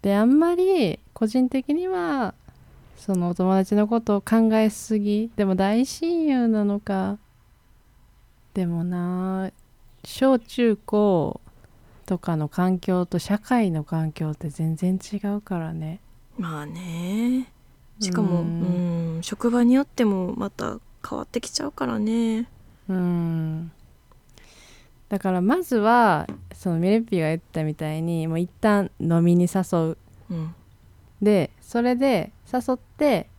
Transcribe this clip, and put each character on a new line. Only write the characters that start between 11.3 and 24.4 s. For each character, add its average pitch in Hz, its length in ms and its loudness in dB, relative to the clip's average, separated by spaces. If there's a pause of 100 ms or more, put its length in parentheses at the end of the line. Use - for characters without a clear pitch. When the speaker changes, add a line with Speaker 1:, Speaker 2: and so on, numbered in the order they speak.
Speaker 1:
と 180 140 -2
か 170 180 -2
の 151 100 -2
環 185 320 0
境 180 260 0
と 180 140 -4
社 208 200 -2
会 226 320 0
の 156 120 -2
環 160 280 -2
境 156 200 -6
っ 151 40 -6
て 165 140 -8
全 160 260 -4
然 185 220 0
違 - 200 -8 (100)
う 208 140 -4
か 190 160 -6
ら 165 160 -6
ね。 160 260 -8 (380)
Speaker 2:
ま 160 240 -6
あ 147 40 -10
ね。 180 880 -4 (480)
し 196 120 -4
か 175 100 0
も、 175 200 2
Speaker 1:
う - 20 -2
ん。 170 720 -2
Speaker 2:
う 165 40 -6
ん、 170 40 -10
職 - 260 -4
場 240 140 2
に 240 100 6
よ 269 80 4
っ 277 40 -2
て - 200 -2
も 185 320 -2
ま - 140 -6
た - 260 -8 (300)
変 - 100 -8
わ - 80 -8
っ - 20 -20
て - 140 -6
き - 80 -12
ち - 120 -8
ゃ - 40 -8
う 294 60 -8
か 254 160 -6
ら 226 100 -4
ね。 226 500 -2 (400)
Speaker 1:
う 190 60 -4
ん。 165 800 -2 (1400)